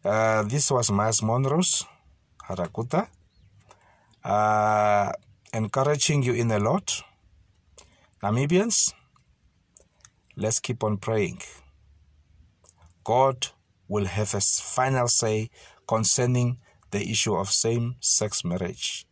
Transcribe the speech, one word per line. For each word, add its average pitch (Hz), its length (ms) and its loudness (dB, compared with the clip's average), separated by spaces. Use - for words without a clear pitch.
Uh, 110 400 2
this 135 260 0
was 123 200 2
Miles 107 320 2
Monroe's 135 600 0
Harakuta. 110 600 -4
Uh, 107 880 2
encouraging 135 680 0
you 123 120 0
in 120 140 0
the 107 120 2
Lord. 113 300 0
Namibians, 147 720 0
let's 110 240 -2
keep 113 240 -4
on 107 120 0
praying. 104 440 -2
God 127 440 2
will 101 180 0
have 101 280 -2
a 104 40 -2
s-, - 220 0
final 131 480 0
say 110 420 0
concerning 123 720 2
the 107 100 -2
issue 104 320 -2
of 95 160 -2
same-sex 117 960 0
marriage. 87 680 -6